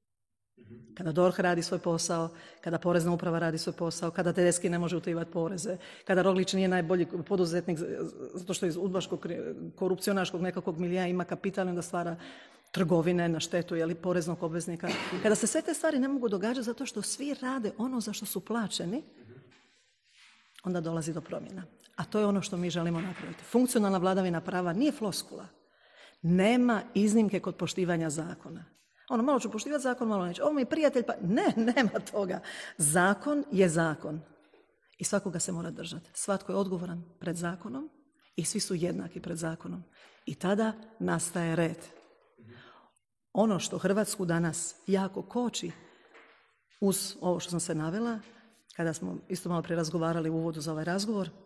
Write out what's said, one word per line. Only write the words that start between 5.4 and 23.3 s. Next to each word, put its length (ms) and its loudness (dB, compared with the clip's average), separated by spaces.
kada 140 6
Roglić 320 4
nije 140 4
najbolji 400 4
poduzetnik 500 2
z-, 80 -4
z-, 540 -6
zato 140 -6
što 120 -2
iz 120 0
udbaškog, 500 -2
korupcionaškog 680 0
nekakvog 380 -2
milija 280 0
ima 160 0
kapital 440 -2
i 20 0
onda 120 -2
stvara 340 -4
trgovine 580 4
na 100 0
štetu, 360 -2
je 100 2
li, 100 -2
poreznog 480 -2
obveznika. 440 -4
Kada 120 6
se 120 2
sve 140 2
te 120 -2
stvari 260 2
ne 80 4
mogu 220 0
događati 360 0
zato 200 -4
što 160 -6
svi 400 -4
rade 360 -2
ono 220 -2
za 140 -4
što 120 -8
su 200 -4
plaćeni, 580 -2
onda 180 -2
dolazi 320 -2
do 80 -4
promjena. 420 -10
A 20 -2
to 160 0
je 60 4
ono 160 4
što 160 -4
mi 120 0
želimo 320 0
napraviti. 420 -8